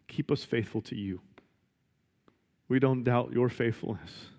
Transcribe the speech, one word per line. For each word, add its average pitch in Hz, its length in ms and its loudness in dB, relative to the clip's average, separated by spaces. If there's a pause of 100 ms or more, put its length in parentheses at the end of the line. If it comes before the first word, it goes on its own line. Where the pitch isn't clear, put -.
Keep - 240 -4
us 139 140 -2
faithful 110 380 -2
to - 120 -10
you. 98 240 -6 (1500)
We 131 100 4
don't 131 240 4
doubt 120 300 2
your 120 160 4
faithfulness. - 800 -4 (120)